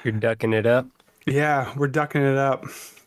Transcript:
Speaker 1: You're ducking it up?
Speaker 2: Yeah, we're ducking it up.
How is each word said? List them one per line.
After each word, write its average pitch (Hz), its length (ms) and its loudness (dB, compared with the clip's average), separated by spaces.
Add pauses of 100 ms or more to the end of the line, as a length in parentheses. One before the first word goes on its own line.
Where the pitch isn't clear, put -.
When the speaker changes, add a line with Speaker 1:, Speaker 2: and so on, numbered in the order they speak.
Speaker 1:
You're 117 80 -2
ducking 113 400 0
it 110 120 2
up? 127 220 4 (400)
Speaker 2:
Yeah, 143 500 0
we're 143 120 0
ducking 147 340 0
it 135 160 2
up. 139 260 0 (420)